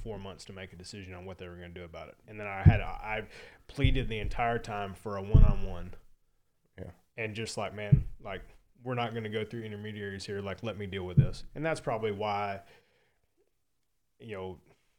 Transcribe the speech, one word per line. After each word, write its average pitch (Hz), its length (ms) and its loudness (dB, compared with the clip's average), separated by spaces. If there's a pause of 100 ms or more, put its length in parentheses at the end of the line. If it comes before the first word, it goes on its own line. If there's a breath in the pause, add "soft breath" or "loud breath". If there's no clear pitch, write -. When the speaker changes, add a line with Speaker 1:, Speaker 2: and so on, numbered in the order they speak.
Speaker 1:
four 110 140 -6
months 95 280 -10
to 104 80 -14
make 92 200 -12
a - 20 -16
decision 92 380 -12
on 90 120 -12
what 95 120 -10
they 90 100 -12
were 87 80 -12
gonna 87 140 -12
do 87 140 -12
about 82 240 -12
it. - 80 -18 (120)
And 107 120 -12
then 104 80 -8
I 98 160 -2
had, 104 160 12
a, - 60 -4
I 107 380 -6 (440 loud breath)
pleaded 127 420 2
the 110 80 -4
entire 117 400 0
time 104 380 -6
for 101 220 -6
a 98 40 -4
one-on-one. 98 720 8 (840)
Speaker 2:
Yeah. 92 60 -10 (320)
Speaker 1:
And 110 180 -4
just 110 200 -6
like, 98 200 -4
"Man, 104 300 4 (180)
like, 95 180 -8 (420)
we're 123 120 -4
not 117 180 -2
gonna 110 160 -4
go 107 160 -2
through 117 160 -8
intermediaries 104 640 -8
here. 101 160 -6
Like, 98 220 -6
let 107 120 -4
me 101 120 -6
deal 98 160 -4
with 180 140 -6
this." 123 260 6 (100)
And 143 100 -6
that's 160 160 0
probably 110 320 -2
why, 101 500 -2 (1600 loud breath)
you 113 160 -10
know, 92 220 -6 (420)